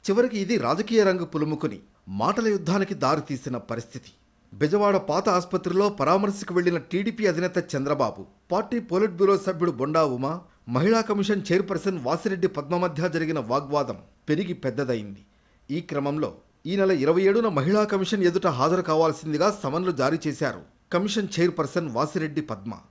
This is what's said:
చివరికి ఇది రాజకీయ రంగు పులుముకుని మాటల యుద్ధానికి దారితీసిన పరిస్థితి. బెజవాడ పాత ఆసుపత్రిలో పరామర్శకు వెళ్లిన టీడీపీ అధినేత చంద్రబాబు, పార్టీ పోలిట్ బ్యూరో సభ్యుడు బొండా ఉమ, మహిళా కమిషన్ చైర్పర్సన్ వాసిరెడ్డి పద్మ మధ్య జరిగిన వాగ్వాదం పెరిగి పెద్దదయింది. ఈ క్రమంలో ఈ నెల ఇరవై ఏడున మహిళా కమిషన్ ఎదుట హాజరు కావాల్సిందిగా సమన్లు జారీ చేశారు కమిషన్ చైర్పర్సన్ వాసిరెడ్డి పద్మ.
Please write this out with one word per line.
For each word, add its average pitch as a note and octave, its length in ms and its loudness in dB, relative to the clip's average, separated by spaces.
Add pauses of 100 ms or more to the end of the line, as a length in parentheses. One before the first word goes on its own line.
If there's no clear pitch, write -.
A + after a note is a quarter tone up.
చివరికి A3 380 2
ఇది G3+ 120 0 (100)
రాజకీయ G#3 420 2
రంగు F3 240 2
పులుముకుని D3+ 460 -2 (420)
మాటల G#3 340 0
యుద్ధానికి F#3+ 480 0
దారితీసిన C#3 540 -2 (160)
పరిస్థితి. - 400 -10 (480)
బెజవాడ G3 380 4 (120)
పాత F3+ 160 0 (120)
ఆసుపత్రిలో F3+ 600 0
పరామర్శకు F#3+ 600 0
వెళ్లిన F3 200 2 (140)
టీడీపీ G3+ 400 -2
అధినేత F3 260 -2 (140)
చంద్రబాబు, C3+ 500 -2 (300)
పార్టీ G#3+ 260 -2 (120)
పోలిట్ F3+ 280 0
బ్యూరో G3 180 6 (100)
సభ్యుడు F3 340 0
బొండా D#3 240 2 (120)
ఉమ, C3 120 -4 (480)
మహిళా G#3+ 340 4
కమిషన్ G3+ 400 0
చైర్పర్సన్ F#3+ 560 0
వాసిరెడ్డి F3 520 0
పద్మ D3 260 -2
మధ్య E3+ 320 -2
జరిగిన D#3+ 260 -2 (100)
వాగ్వాదం C#3 460 0 (320)
పెరిగి F3 340 0
పెద్దదయింది. A2+ 580 -4 (560)
ఈ F3 40 -4 (100)
క్రమంలో C#3+ 400 -2 (340)
ఈ F3 160 -2
నెల F#3+ 140 4 (100)
ఇరవై F3 260 4
ఏడున A3+ 280 2
మహిళా G3 240 4 (100)
కమిషన్ G3 360 0
ఎదుట F3+ 180 0 (120)
హాజరు D#3+ 320 2
కావాల్సిందిగా D#3 580 2 (140)
సమన్లు E3+ 380 -2
జారీ D3+ 260 2
చేశారు B2+ 360 -4 (320)
కమిషన్ G3+ 400 -2
చైర్పర్సన్ E3 600 0
వాసిరెడ్డి D3+ 560 -2
పద్మ. G2+ 200 -10 (180)